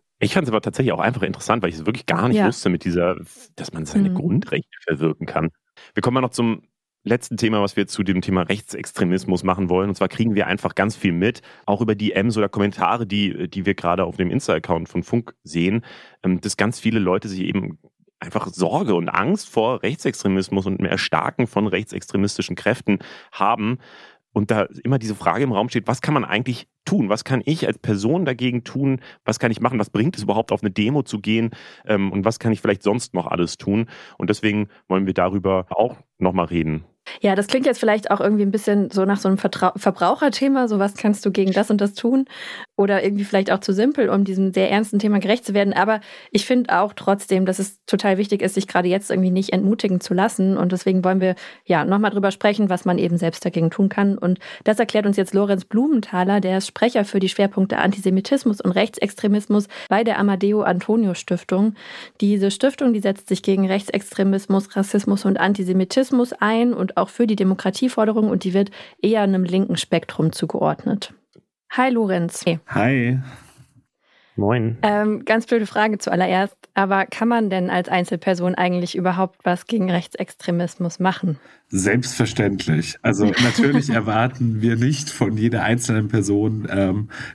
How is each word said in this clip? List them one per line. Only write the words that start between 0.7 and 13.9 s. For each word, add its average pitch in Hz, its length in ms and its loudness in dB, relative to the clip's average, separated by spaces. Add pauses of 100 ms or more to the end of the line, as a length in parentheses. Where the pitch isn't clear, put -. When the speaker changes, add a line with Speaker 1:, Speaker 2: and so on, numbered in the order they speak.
Speaker 1:
auch - 60 -2
einfach 110 240 0
interessant, 104 400 -2
weil 87 80 0
ich 80 60 -10
es 78 100 -6
wirklich 123 200 -4
gar 87 220 0
nicht 214 100 2
Speaker 2:
Ja. 196 100 4
Speaker 1:
wusste - 200 -2
mit 90 160 0
dieser, 87 320 0 (380)
dass - 180 -12
man 160 140 -8
seine 196 240 2
Speaker 2:
Mhm. 180 60 -2
Speaker 1:
Grundrechte - 680 -2
verwirken 78 420 -2
kann. 80 260 -2 (440)
Wir 101 80 -2
kommen 123 120 0
mal 131 60 4
noch 123 100 0
zum 117 320 -2 (420)
letzten 117 320 -2
Thema, 107 260 2
was 98 140 -2
wir 101 100 0
zu - 160 -6
dem 92 180 0
Thema 92 220 0
Rechtsextremismus 92 1000 -2
machen 95 280 0
wollen. 92 180 2
Und 98 60 -2
zwar 95 140 0
kriegen 113 260 -2
wir 98 120 2
einfach 95 280 -4
ganz 101 200 0
viel 92 180 0
mit, 95 280 0 (240)
auch 101 160 0
über 110 140 2
D 104 180 -2
Ms 104 240 0
oder 104 120 0
Kommentare, 101 580 0
die, 95 420 -2
die 95 160 -6
wir 98 100 0
gerade 87 300 0